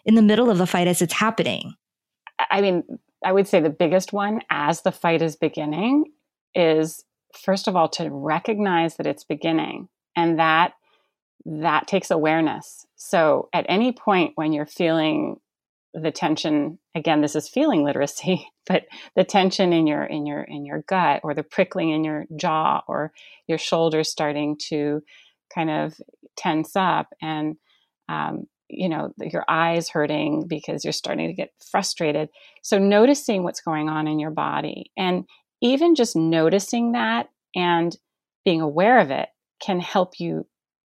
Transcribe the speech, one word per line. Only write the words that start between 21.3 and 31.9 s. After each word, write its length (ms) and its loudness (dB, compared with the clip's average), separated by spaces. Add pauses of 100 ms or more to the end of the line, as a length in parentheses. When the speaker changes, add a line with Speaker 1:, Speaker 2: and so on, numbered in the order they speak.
Speaker 2:
the 80 -4
prickling 480 -2
in 140 0
your 220 -4 (100)
jaw, 500 0
or 260 -4 (340)
your 120 -2
shoulders 520 0
starting 460 -4 (120)
to 340 -2 (520)
kind 160 -2
of 240 -4 (420)
tense 400 -4
up, 460 0
and, 340 -6 (520)
um, 380 -6 (220)
you 200 -4
know, 300 -4
th-, 140 -10
your 160 -4
eyes 400 0
hurting 600 -2
because 360 -6
you're 80 -4
starting 360 -4
to 60 -8
get 180 -8 (180)
frustrated. 580 -2 (340)